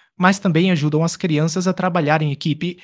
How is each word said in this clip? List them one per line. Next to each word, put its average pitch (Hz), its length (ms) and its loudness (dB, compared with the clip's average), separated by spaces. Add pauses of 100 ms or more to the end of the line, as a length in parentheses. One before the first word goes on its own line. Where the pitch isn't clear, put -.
(180)
mas 190 220 2
também 180 320 2
ajudam 151 320 0
as 170 100 -2
crianças 165 540 -2
a 185 40 2
trabalhar 170 480 0
em 147 120 -2
equipe, 170 500 -4